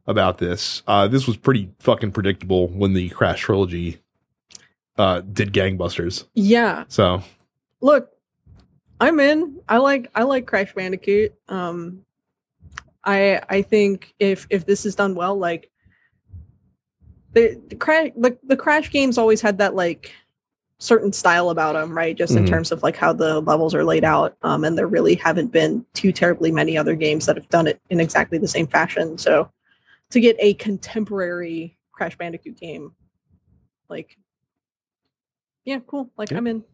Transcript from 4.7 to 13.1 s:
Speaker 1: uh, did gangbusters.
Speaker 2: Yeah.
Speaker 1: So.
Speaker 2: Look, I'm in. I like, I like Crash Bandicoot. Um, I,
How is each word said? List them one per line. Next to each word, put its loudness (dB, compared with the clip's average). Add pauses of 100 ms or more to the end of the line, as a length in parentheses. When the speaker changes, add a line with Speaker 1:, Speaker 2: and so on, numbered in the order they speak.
Speaker 1:
uh, 2
did -4
gangbusters. -4 (100)
Speaker 2:
Yeah. 2
Speaker 1:
So. 2 (600)
Speaker 2:
Look, 4 (920)
I'm 2
in. 0
I 2
like, 0
I 0
like -2
Crash -2
Bandicoot. -2 (160)
Um, -10 (960)
I, 2